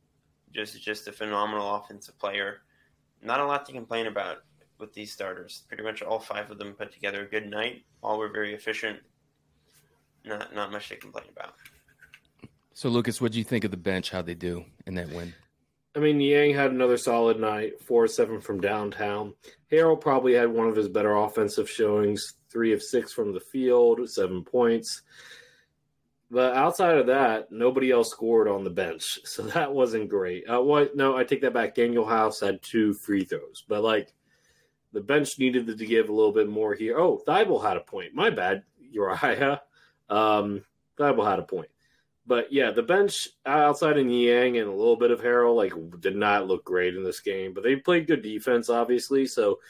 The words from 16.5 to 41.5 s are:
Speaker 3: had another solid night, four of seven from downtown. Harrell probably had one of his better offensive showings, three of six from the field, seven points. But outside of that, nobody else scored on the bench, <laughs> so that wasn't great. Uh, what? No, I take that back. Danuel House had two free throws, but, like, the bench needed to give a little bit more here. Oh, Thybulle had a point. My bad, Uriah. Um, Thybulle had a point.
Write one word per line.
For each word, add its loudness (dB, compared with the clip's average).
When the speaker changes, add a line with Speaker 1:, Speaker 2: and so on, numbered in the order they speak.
Speaker 3:
had 2
another 2
solid 2
night, -4
four 2
of 2
seven -2
from -6
downtown. -4
Harrell 6
probably 4
had 4
one 2
of 0
his 0
better 2
offensive 0
showings, 0
three 2
of -4
six -4
from -4
the -8
field, 2
seven -2
points. 0
But 2
outside 4
of 4
that, 2
nobody 2
else 4
scored 2
on 0
the -4
bench, -6
<laughs> -20
so -10
that -2
wasn't 0
great. -2
Uh, 0
what? 2
No, 2
I 2
take 0
that 0
back. -2
Danuel 2
House 0
had -2
two 0
free -2
throws, -10
but, -2
like, 0
the -6
bench -2
needed 0
to -8
give 2
a -2
little 4
bit 2
more -2
here. -4
Oh, 2
Thybulle 2
had 0
a -6
point. -12
My 2
bad, -2
Uriah. -2
Um, 2
Thybulle 2
had 2
a -4
point. -8